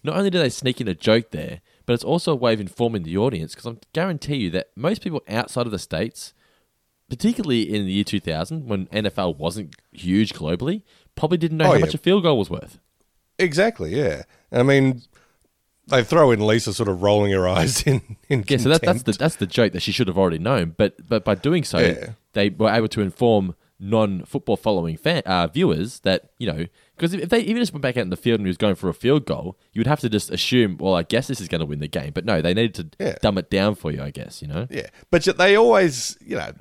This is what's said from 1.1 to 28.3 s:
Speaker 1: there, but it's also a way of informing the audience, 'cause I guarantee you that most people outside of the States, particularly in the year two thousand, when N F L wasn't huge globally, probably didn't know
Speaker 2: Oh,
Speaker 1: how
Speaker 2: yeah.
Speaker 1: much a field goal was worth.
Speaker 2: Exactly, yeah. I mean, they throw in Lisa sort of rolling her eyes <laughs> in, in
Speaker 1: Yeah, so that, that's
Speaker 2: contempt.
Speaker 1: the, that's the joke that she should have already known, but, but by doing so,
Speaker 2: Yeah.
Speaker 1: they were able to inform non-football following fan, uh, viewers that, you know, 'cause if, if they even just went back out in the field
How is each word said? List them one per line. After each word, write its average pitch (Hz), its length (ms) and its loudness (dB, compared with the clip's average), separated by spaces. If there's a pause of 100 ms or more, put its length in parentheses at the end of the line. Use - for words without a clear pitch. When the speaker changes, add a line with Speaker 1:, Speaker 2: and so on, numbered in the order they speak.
Speaker 1:
there, - 320 -10 (240)
but 120 80 0
it's 120 100 -2
also 165 280 -2
a 151 40 0
way 120 180 2
of 107 60 0
informing 107 440 -4
the 82 140 -4
audience, 98 360 -2
'cause - 140 -16
I 117 100 -12 (160)
guarantee 156 440 -4
you 104 140 -2
that 92 240 -6
most 170 280 -4
people 160 240 -6
outside 120 400 -4
of 113 40 -6
the 101 80 -6
States, - 540 -8 (760)
particularly 151 540 0 (100)
in 104 120 -2
the 92 60 -4
year 98 120 0
two 101 160 -2
thousand, 90 480 -6
when 98 240 -4
N 104 160 -2
F 92 100 -4
L 92 160 0
wasn't 82 420 -6 (160)
huge 95 420 0
globally, 90 500 -4 (320)
probably 165 240 0
didn't 160 180 -2
know 156 80 2
Speaker 2:
Oh, 185 40 6
Speaker 1:
how 170 60 6
Speaker 2:
yeah. 147 100 4
Speaker 1:
much 156 100 -6
a - 20 -8
field 185 260 2
goal 156 140 4
was 98 140 -2
worth. - 260 -10 (640)
Speaker 2:
Exactly, 165 560 0
yeah. 101 280 -2 (280)
I 120 120 2
mean, 135 380 4 (840)
they 127 160 4
throw 156 280 6
in 107 140 2
Lisa 110 280 2
sort 104 140 -2
of 90 140 -2
rolling 101 300 4
her 92 160 2
eyes 107 340 2
<laughs> - 60 0
in, 135 140 2 (280)
in 120 180 0
Speaker 1:
Yeah, 139 100 2
so 123 120 2
that, 160 120 4
that's 175 200 0
Speaker 2:
contempt. - 40 -16
Speaker 1:
the, 110 80 2
that's 151 240 -2
the 196 100 -2
joke 110 260 0
that 87 80 -6
she - 100 -4
should 110 160 0
have 87 120 -2
already 90 180 2
known, 87 400 -2
but, - 320 0
but 110 160 0
by 107 100 2
doing 147 280 0
so, - 160 -2
Speaker 2:
Yeah. 82 300 0 (240)
Speaker 1:
they 101 180 2
were 98 180 0
able 110 200 2
to - 120 -4
inform 101 540 2 (240)
non-football 101 800 -2
following 85 380 -2
fan, 160 300 -2
uh, 90 220 0
viewers 110 540 0
that, - 360 -2
you 120 80 -8
know, 82 220 -4 (300)
'cause 165 160 0
if, 202 100 -4
if 170 60 -8
they 233 100 4
even 220 220 -2
just 226 120 -2
went 147 80 -8
back 127 160 -2
out 123 60 0
in 90 80 -4
the 92 60 -4
field 117 220 2